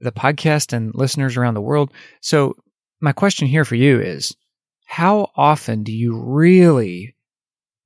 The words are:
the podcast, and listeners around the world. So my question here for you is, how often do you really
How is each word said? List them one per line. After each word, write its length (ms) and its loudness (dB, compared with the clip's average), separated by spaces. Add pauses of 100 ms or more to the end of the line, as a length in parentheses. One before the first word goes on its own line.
the 100 -6
podcast, 640 -2
and 200 -6
listeners 420 -4
around 200 0
the 60 -4
world. 300 -2 (300)
So 340 -2 (460)
my 100 0
question 360 -2
here 180 2
for 100 -6
you 240 4
is, 360 -8 (500)
how 500 -2
often 480 -2
do 80 -8
you 240 -2
really 1000 4 (720)